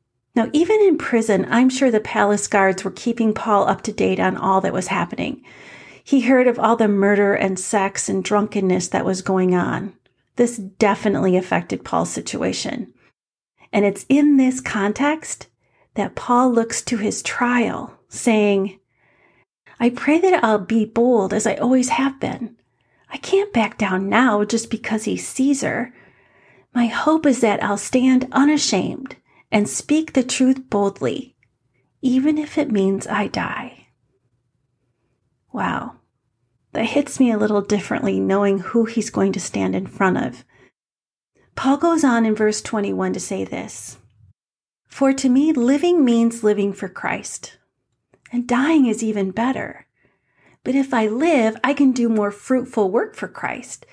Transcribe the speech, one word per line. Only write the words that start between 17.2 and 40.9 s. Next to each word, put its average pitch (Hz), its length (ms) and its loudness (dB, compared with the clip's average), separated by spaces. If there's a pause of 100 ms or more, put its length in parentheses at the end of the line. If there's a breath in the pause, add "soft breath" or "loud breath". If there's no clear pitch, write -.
trial, - 760 -2 (120)
saying, 208 720 0 (1000 soft breath)
"I 240 120 2
pray 285 280 0
that 370 240 2
I'll 220 140 4
be 214 280 0
bold 226 500 2
as 208 100 0
I 226 100 0
always 254 340 2
have 269 300 -2
been. - 380 -8 (520)
I - 80 -12
can't 392 360 -2
back 214 240 0
down 190 320 -2
now 214 340 4
just 226 280 -4
because 214 320 -6
he's 180 240 -6
Caesar. 262 640 -2 (800 soft breath)
My 240 140 2
hope 311 400 2
is 262 140 2
that 208 220 2
I'll 202 140 -2
stand 254 540 2
unashamed 277 840 0 (340 soft breath)
and 208 180 0
speak - 440 -2
the 262 100 2
truth 262 480 0
boldly, 196 640 -4 (680)
even 262 380 2
if 302 180 -6
it 285 140 -2
means 196 340 0
I 202 220 -4
die." - 600 -8 (1600)
Wow. 190 460 -6 (720)
That 226 140 -2
hits - 340 -2
me 254 100 4
a 220 80 0
little 208 240 0
differently 202 580 -2
knowing 196 380 2
who 226 280 0
he's 226 260 -4
going 196 220 0
to 190 60 -4
stand 190 360 -4
in 190 100 -4
front 180 320 0
of. - 260 -6 (1120 soft breath)